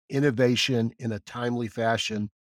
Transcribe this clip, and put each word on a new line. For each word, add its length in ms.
innovation 920
in 120
a 100
timely 460
fashion 600